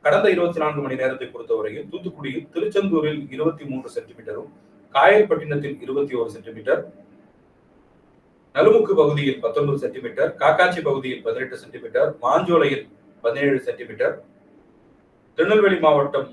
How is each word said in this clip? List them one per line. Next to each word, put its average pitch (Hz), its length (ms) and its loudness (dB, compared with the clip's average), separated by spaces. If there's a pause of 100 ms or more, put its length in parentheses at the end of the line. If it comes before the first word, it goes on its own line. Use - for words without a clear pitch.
கடந்த 196 260 4
இருபத்தி 170 300 0
நான்கு 147 220 -2
மணி 131 140 -4
நேரத்தை 131 320 -4
பொறுத்தவரையில் 110 640 -6
தூத்துக்குடியில் 143 600 -10
திருச்செந்தூரில் 165 800 -2
இருபத்தி 151 360 -4
மூன்று 131 260 -10
சென்டிமீட்டரும், - 580 -12 (460)
காயல்பட்டினத்தில் 151 880 4
இருபத்தி 131 340 -4
ஒரு 113 160 -4
சென்டிமீட்டர், 110 500 -4 (1700)
நலுமுக்கு 220 400 4
பகுதியில் 143 460 2
பத்தொன்பது 143 380 -2
சென்டிமீட்டர், - 560 -4
காக்காட்சி 175 460 2
பகுதியில் 131 400 -4
பதினெட்டு 123 360 -6
சென்டிமீட்டர், - 520 -2 (100)
மாஞ்சோலையில் 147 680 2 (380)
பதினேழு 135 360 0
சென்டிமீட்டர், - 560 -6 (1200)
திருநெல்வேலி 196 420 4
மாவட்டம் 143 540 2